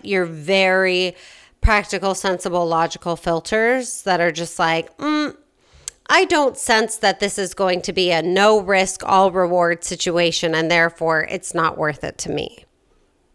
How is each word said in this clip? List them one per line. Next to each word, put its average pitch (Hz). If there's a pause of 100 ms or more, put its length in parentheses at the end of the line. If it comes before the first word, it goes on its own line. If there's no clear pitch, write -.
your 190
very 185 (460)
practical, 196
sensible, 175
logical 165
filters 220
that 175
are 170
just 165
like, 165
"Mm, 302 (720)
I 349
don't 294
sense 226
that 196
this 202
is 185
going 180
to 196
be 180
a 165
no 196
risk, 190
all 190
reward 175
situation, 170
and 160
therefore 165
it's -
not 160
worth 151
it -
to 160
me." - (720)